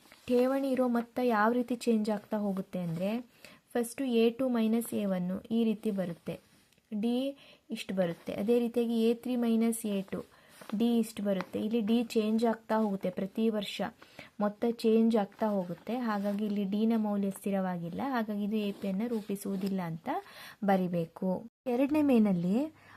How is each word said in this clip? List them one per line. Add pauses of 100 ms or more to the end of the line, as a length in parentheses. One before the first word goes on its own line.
(280)
ಠೇವಣಿ
ಇರೋ
ಮೊತ್ತ
ಯಾವ
ರೀತಿ
ಚೇಂಜ್
ಆಗ್ತಾ
ಹೋಗುತ್ತೆ
ಅಂದ್ರೆ, (520)
ಫಸ್ಟು
ಎ
ಟು
ಮೈನಸ್
ಎ
ಒನ್ನು
ಈ
ರೀತಿ
ಬರುತ್ತೆ, (540)
ಡಿ (320)
ಇಷ್ಟು
ಬರುತ್ತೆ.
ಅದೇ
ರೀತಿಯಾಗಿ
ಎ
ತ್ರೀ
ಮೈನಸ್
ಎ
ಟು (420)
ಡಿ (100)
ಇಷ್ಟು
ಬರುತ್ತೆ.
ಇಲ್ಲಿ
ಡಿ
ಚೇಂಜ್
ಆಗ್ತಾ
ಹೋಗುತ್ತೆ,
ಪ್ರತಿ
ವರ್ಷ (580)
ಮೊತ್ತ (160)
ಚೇಂಜ್
ಆಗ್ತಾ
ಹೋಗುತ್ತೆ.
ಹಾಗಾಗಿ
ಇಲ್ಲಿ
ಡಿನ
ಮೌಲ್ಯ
ಸ್ಥಿರವಾಗಿಲ್ಲ,
ಹಾಗಾಗಿ
ಇದು
ಎ
ಪಿ
ಅನ್ನು
ರೂಪಿಸುವುದಿಲ್ಲ
ಅಂತ (560)
ಬರಿಬೇಕು. (380)
ಎರಡನೇ
ಮೇನಲ್ಲಿ (400)